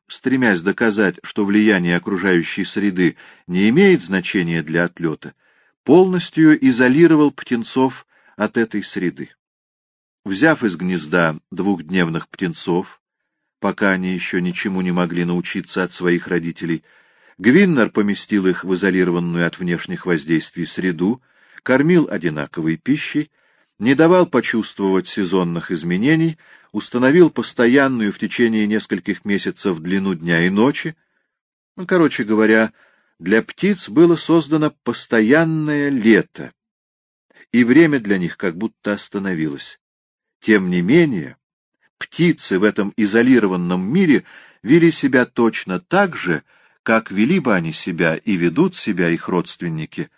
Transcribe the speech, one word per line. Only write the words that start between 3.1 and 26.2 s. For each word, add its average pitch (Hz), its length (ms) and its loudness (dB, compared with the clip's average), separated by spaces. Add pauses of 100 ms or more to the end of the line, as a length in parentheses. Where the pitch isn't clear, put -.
не 92 220 0
имеет 180 340 4
значения 87 600 -2
для 82 220 -2
отлёта, 82 500 -6 (500)
полностью 170 760 4 (100)
изолировал 143 600 4
птенцов 127 760 -4 (300)
от 107 200 -4
этой - 260 -2
среды. 85 480 -6 (920)
Взяв 101 400 0
из 98 100 -2
гнезда 82 640 -2 (140)
двухдневных 87 760 -4
птенцов, 90 720 -6 (600)
пока 98 300 0
они 92 220 -2
ещё 92 260 -6
ничему 90 420 -4
не 90 100 -2
могли 87 340 -2
научиться 87 580 -6
от 87 100 -6
своих 87 340 -2
родителей, 82 580 -6 (540)
Гвиннер 131 520 4
поместил 101 560 -2
их 92 160 0
в 92 120 -4
изолированную 87 720 0
от - 120 -8
внешних 87 480 -8
воздействий 82 600 -4
среду, 90 560 -4 (400)
кормил 147 480 2
одинаковой 80 680 -4
пищей, 147 540 -4 (480)
не 120 160 0
давал 165 320 6
почувствовать 98 840 -2
сезонных 87 640 -2
изменений, 113 680 0 (320)